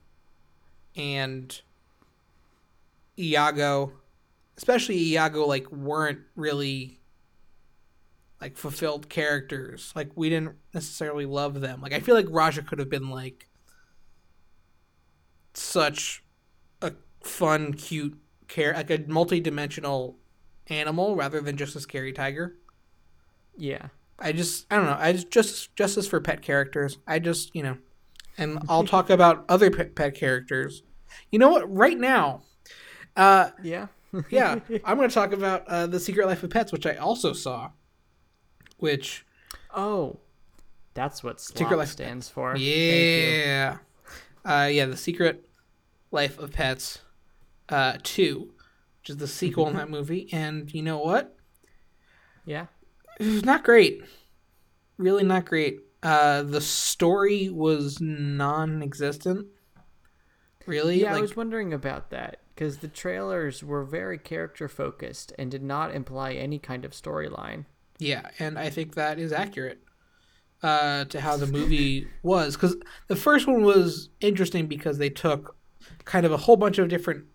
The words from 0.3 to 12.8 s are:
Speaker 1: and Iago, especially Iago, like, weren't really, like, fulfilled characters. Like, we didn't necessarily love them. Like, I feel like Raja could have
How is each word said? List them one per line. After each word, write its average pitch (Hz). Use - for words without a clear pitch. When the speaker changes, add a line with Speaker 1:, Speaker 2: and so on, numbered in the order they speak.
Speaker 1:
and 135
Iago, 147
especially 240
Iago, 156
like, 135
weren't 147
really, 139
like, 139
fulfilled 147
characters. 147
Like, 151
we 160
didn't 156
necessarily 151
love 143
them. 131
Like, 139
I 143
feel 240
like 208
Raja 156
could 147
have 139